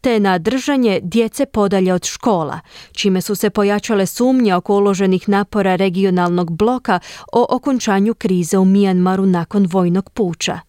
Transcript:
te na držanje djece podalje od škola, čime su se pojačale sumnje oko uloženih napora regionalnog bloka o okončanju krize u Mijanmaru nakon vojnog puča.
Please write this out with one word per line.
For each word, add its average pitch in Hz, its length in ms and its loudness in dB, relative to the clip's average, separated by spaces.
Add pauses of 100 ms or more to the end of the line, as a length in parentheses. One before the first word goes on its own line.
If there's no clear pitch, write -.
te 233 200 0
na 190 180 2
držanje 240 640 0
djece 220 440 -2
podalje 196 480 0
od 180 100 -2
škola, 160 560 -4 (320)
čime 185 280 0
su 202 140 -4
se 202 160 -2
pojačale 202 560 0
sumnje 247 480 2
oko 180 200 0
uloženih 196 540 2
napora 196 480 0
regionalnog 180 800 0
bloka 214 440 0 (320)
o 240 180 2
okončanju 226 640 0
krize 180 440 -2
u 190 60 4
Mijanmaru 190 600 2
nakon 185 440 0
vojnog 180 400 0
puča. 180 580 -4